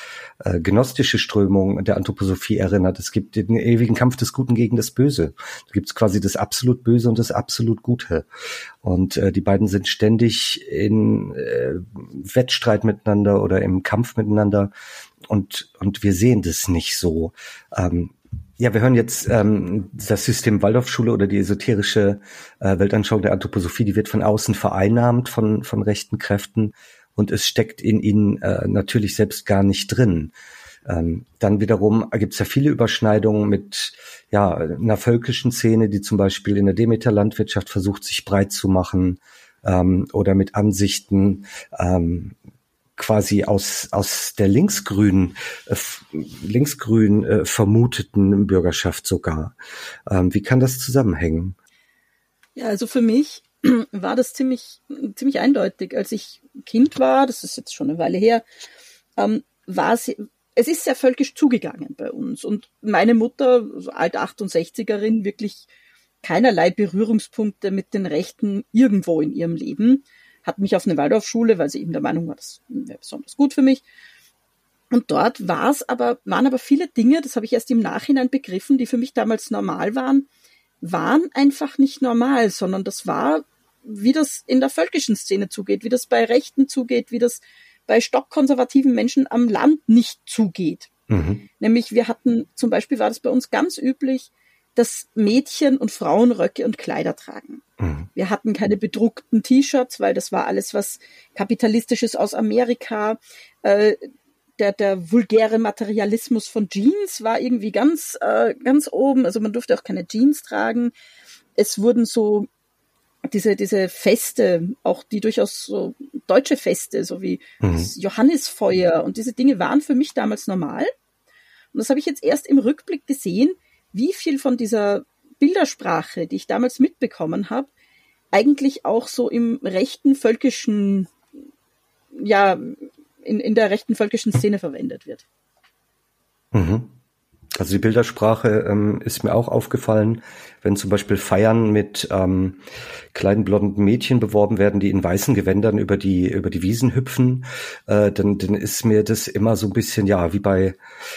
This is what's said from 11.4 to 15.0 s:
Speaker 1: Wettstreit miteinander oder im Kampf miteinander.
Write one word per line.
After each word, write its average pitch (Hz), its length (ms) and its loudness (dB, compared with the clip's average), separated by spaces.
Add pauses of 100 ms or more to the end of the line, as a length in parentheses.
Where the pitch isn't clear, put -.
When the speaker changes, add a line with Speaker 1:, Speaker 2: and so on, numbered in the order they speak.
Speaker 1:
Wettstreit 120 500 0
miteinander 101 580 2
oder 95 200 2
im 92 220 0
Kampf 117 320 -2
miteinander. 104 560 2 (540)